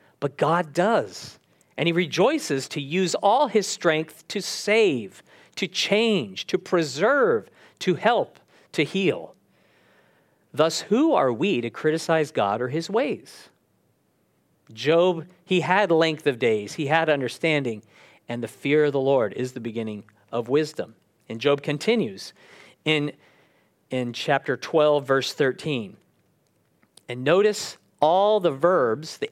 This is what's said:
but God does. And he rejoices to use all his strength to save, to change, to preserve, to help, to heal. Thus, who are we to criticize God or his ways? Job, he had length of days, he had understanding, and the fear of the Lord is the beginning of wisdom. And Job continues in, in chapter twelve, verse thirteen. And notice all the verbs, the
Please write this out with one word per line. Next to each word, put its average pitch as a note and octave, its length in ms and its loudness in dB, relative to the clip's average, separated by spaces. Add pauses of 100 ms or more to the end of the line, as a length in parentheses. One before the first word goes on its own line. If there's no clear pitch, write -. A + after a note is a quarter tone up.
(220)
but C#3 160 -4
God D#3+ 340 0
does. E3+ 680 -2 (380)
And D3+ 120 -2
he E3+ 40 4
rejoices E3 800 0
to D3+ 120 -8
use E3 340 0
all A#3+ 320 4
his G#3 200 0
strength - 600 -2
to G3+ 120 -6
save, F3+ 800 0 (360)
to F#3+ 100 -4
change, G3 800 0
to F#3 100 0
preserve, E3+ 920 0 (300)
to F3+ 160 0
help, G#3+ 440 0 (320)
to D#3 140 0
heal. C#3+ 500 -2 (1160)
Thus, D#3 260 0
who C#4+ 340 2
are C#3 180 4
we D3 300 -2
to A#2 80 -4
criticize D#3+ 600 -2
God G#2+ 300 0
or B2 80 -4
his D#3+ 200 -6
ways? A3+ 600 -6 (1200)
Job, E3 540 2 (180)
he F#3 160 0
had F#3 300 2
length D#3+ 340 2
of B2+ 140 0
days, G#2+ 340 0
he D3+ 140 -4
had D#3+ 220 2
understanding, C#3 720 -2 (440)
and A#2+ 140 -8
the A2+ 60 -4
fear D3 380 0
of D3 80 0
the C#3 60 -2
Lord C3 340 2
is B2+ 180 -6
the - 80 -12
beginning A2 440 -8 (280)
of A#2 180 -4
wisdom. D3 460 -2 (340)
And A#2 100 -10
Job C#3+ 220 2
continues D3 720 -4 (500)
in, D3 280 0 (800)
in B2 220 -4
chapter C#3 440 -2
twelve, D3+ 480 2
verse C3+ 280 0
thirteen. C3 600 -2 (1120)
And B2+ 160 -8
notice G3 540 2 (240)
all G3 400 4
the E3+ 100 2
verbs, C#3+ 640 0
the - 140 -6